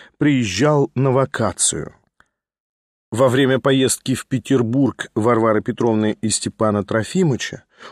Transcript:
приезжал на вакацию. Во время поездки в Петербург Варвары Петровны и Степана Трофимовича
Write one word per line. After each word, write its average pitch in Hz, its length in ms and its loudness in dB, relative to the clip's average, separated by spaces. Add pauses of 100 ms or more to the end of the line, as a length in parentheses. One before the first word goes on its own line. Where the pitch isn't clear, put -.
(180)
приезжал 139 760 0
на 131 160 0
вакацию. 117 840 -2 (1160)
Во 123 180 2
время 131 300 2
поездки 131 560 0
в - 100 -8
Петербург 123 880 0
Варвары 113 480 2
Петровны 110 580 -2
и 113 100 -4
Степана 104 540 -2
Трофимовича 117 800 -2 (280)